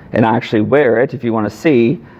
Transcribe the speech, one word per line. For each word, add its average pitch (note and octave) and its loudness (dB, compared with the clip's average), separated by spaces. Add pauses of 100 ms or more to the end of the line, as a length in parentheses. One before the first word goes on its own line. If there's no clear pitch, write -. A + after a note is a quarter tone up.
(120)
and A2+ 2
I A2 2
actually G#2+ -2
wear A#2+ 2
it C3+ -2
if A#2+ -10
you A2+ -2
wanna G#2+ -4
see. C3 0 (200)